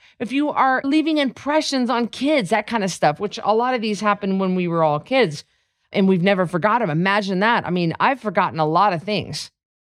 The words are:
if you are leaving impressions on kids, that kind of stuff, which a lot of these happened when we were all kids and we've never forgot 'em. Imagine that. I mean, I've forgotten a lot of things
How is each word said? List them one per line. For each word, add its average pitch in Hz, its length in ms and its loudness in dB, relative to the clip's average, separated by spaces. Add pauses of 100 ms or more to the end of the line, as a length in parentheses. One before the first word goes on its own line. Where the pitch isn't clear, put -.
(180)
if 233 140 -6
you 285 180 0
are 262 320 2
leaving 302 360 2
impressions 277 720 -2
on 240 200 0
kids, 269 420 0
that 214 160 0
kind 226 160 -2
of 185 80 -2
stuff, 156 300 0
which 202 240 -6
a 202 100 2
lot 247 200 2
of 233 60 -2
these 208 200 -4
happened 202 400 0
when 185 160 0
we 180 100 0
were 165 160 0
all 147 160 2
kids 196 460 0 (480)
and 196 160 2
we've 185 120 4
never 185 260 2
forgot 208 360 0
'em. 180 80 -2
Imagine 190 480 0
that. 214 260 2
I - 60 -6
mean, 175 300 -2
I've 247 200 0
forgotten 180 380 -2
a 156 80 2
lot 180 260 2
of 160 120 -6
things - 480 -6 (400)